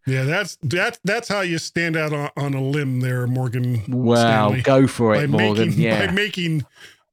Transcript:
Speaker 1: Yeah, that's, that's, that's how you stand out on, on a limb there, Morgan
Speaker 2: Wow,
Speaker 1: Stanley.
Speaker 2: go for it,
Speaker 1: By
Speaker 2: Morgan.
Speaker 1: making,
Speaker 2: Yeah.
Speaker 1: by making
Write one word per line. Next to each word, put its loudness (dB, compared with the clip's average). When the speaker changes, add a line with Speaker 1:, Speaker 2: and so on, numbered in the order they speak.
Speaker 1:
Yeah, -2
that's, -4
that's, -2
that's -4
how -2
you -2
stand -4
out -2
on, -6
on -2
a -4
limb -2
there, -2
Morgan -2
Speaker 2:
Wow, 4
Speaker 1:
Stanley. 0
Speaker 2:
go 6
for 2
it, 4
Speaker 1:
By 0
Speaker 2:
Morgan. 2
Speaker 1:
making, 2
Speaker 2:
Yeah. 2
Speaker 1:
by -2
making -2